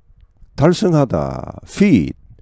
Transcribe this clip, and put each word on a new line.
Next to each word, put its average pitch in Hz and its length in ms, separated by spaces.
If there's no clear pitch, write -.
달성하다, 139 1080
feat, 131 480